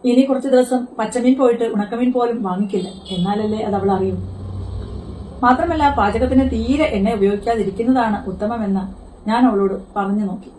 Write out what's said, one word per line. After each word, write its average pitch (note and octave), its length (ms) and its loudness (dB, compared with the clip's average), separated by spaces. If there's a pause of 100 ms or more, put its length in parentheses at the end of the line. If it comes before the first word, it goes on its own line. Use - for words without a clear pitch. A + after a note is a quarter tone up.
ഇനി B3+ 160 6
കുറച്ച് C4+ 280 2
ദിവസം B3+ 380 2 (120)
പച്ചമീൻ B3+ 360 2
പോയിട്ട് A#3+ 300 2
ഉണക്കമീൻ A3+ 480 -2
പോലും A#3 300 0
വാങ്ങിക്കില്ല, F#3+ 460 -2 (220)
എന്നാലല്ലേ G#3 480 -2
അത് G#3 160 -2
അവൾ G3 160 0
അറിയൂ. F#3+ 240 0 (1300)
മാത്രമല്ല, D4 560 4
പാചകത്തിന് B3 520 2
തീരെ B3+ 340 0
എണ്ണ G#3 280 0
ഉപയോഗിക്കാതിരിക്കുന്നതാണ് G#3 1120 0
ഉത്തമമെന്ന് G3 540 -2 (480)
ഞാൻ A#3+ 180 4
അവളോട് G3 280 2 (220)
പറഞ്ഞു G3+ 280 0
നോക്കി. F#3 340 -8